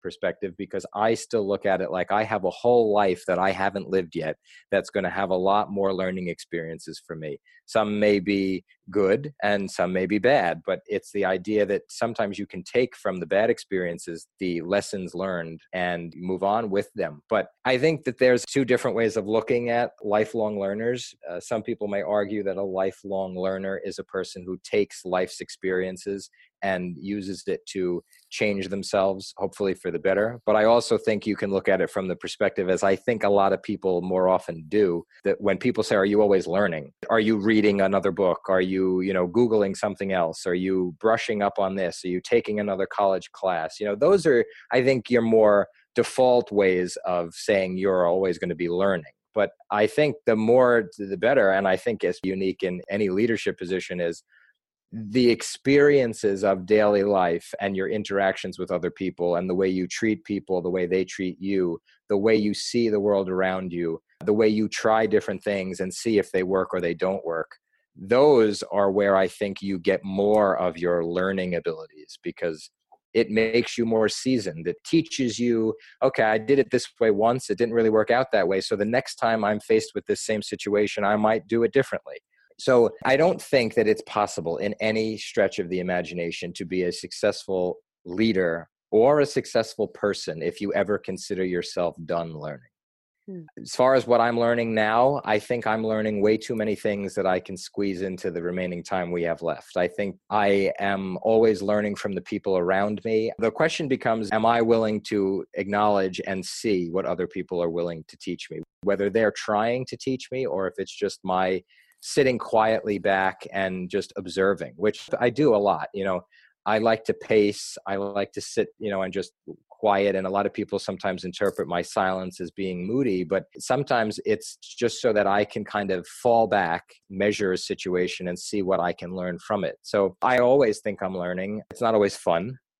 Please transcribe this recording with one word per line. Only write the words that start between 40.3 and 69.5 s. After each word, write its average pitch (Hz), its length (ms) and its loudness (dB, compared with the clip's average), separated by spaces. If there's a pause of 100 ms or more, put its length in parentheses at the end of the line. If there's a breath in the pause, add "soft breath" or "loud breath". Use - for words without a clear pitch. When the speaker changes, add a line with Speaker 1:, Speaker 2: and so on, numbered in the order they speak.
Speaker 1:
Are 90 80 0
you 92 460 0
brushing 110 420 0
up 101 160 -2
on 95 180 -2
this? 92 300 -4
Are 92 40 -4
you 90 120 -2
taking 107 380 0
another 98 260 -2
college 95 460 0
class?" 85 480 -4
You 104 80 -4
know, 101 80 -2
those 165 320 2
are, 120 180 6 (260 loud breath)
I 127 120 2
think, 131 260 0
your 120 140 4
more 107 440 6 (280 soft breath)
default 123 560 2
ways 92 440 2 (100)
of 87 280 -2
saying 95 440 0
you're 92 280 2
always 90 320 2
gonna 87 160 -4
be 85 160 -4
learning. 92 440 0 (200)
But 101 160 2 (220)
I 104 160 4
think 151 300 0 (100)
the 113 80 4
more, 117 640 4
the 98 180 -6
better. 110 320 4
And 95 180 2
I 95 80 4
think 104 280 -2
it's 90 200 0
unique 95 380 -2
in 90 260 -4
any 101 220 0
leadership 104 480 0
position 92 420 -6
is 85 220 -4 (720 soft breath)
the 113 360 2
experiences 120 1120 2
of 95 220 2
daily 104 380 4
life 92 580 0
and 98 160 -2
your 95 100 -2
interactions 98 720 -2
with 90 120 -6
other 87 200 -2
people 87 440 -2
and 92 140 -2
the 90 60 -2
way 95 140 2
you 92 180 -2
treat 107 380 -2
people, 95 360 -4
the 87 80 -4
way 90 160 0
they 92 200 2
treat 92 340 -6
you, 92 400 0 (300 soft breath)
the 104 80 2
way 110 180 4
you 104 180 2
see 117 360 0
the 104 100 0
world 98 300 2
around 92 420 -2
you, 85 300 -4 (240)
the 104 80 4
way 110 160 6
you 107 180 2
try 110 380 2
different 101 360 0
things 95 380 -4
and 92 140 -4
see 110 240 0
if 95 140 2
they 92 120 2
work 92 300 0
or 92 80 0
they 85 120 0
don't 92 320 -2
work. 82 260 -4 (440)
Those 113 680 4
are 98 280 2
where 101 240 4
I 95 140 4
think 98 320 -6